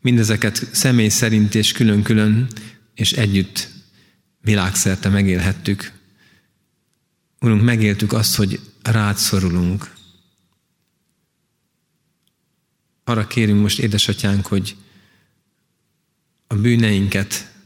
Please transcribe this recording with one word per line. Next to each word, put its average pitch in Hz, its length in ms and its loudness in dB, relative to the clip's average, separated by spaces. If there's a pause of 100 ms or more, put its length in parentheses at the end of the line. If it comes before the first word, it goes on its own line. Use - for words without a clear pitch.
Mindezeket 110 720 0
személy 120 340 2
szerint 107 460 2
és 107 180 2
külön-külön 107 760 2 (460)
és 104 180 -2
együtt 98 560 -2 (720)
világszerte 95 680 0
megélhettük. 98 840 -2 (1500)
Urunk, 110 220 2
megéltük 110 500 0
azt, 113 220 0
hogy 98 260 -2 (220)
rád 107 340 0
szorulunk. 90 760 -2 (3000)
Arra 110 220 -2
kérünk 107 340 2
most, 104 180 0
édesatyánk, 101 680 -2
hogy 98 300 -4 (1700)
a - 80 -8
bűneinket 101 1000 0 (140)